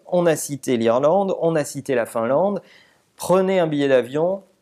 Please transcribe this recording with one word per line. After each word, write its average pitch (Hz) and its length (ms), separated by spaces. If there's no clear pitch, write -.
On 175 220
a 160 80
cité 135 420
l'Irlande, 147 640
on 165 140
a 147 80
cité 139 320
la 113 100
Finlande. 143 560
Prenez 190 440
un 165 80
billet 143 220
d'avion, 147 540